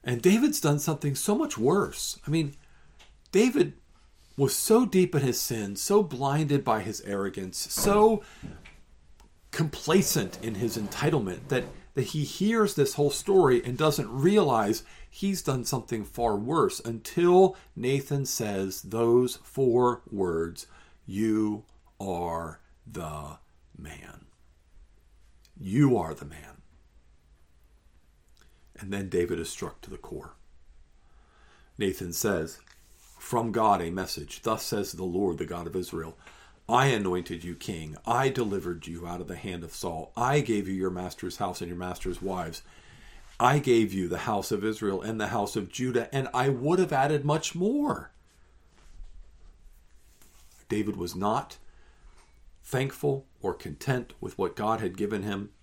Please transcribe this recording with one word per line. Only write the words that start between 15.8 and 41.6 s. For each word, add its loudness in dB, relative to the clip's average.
far 0
worse 0
until 4
Nathan 0
says -2
those 4
four 2
words, -2
"You 0
are -6
the -10
man. -18
You 4
are -2
the -16
man." -18
And -10
then -6
David 0
is -6
struck -10
to -18
the -14
core. -14
Nathan -2
says, -2
"From -2
God 4
a -4
message. -8
Thus -2
says -4
the -8
Lord, -2
the -6
God -8
of -6
Israel." -8
"I 4
anointed 0
you -8
king. -8
I 2
delivered -4
you -10
out -8
of -10
the -8
hand -10
of -16
Saul. -8
I 2
gave 0
you -4
your 0
master's -8
house -4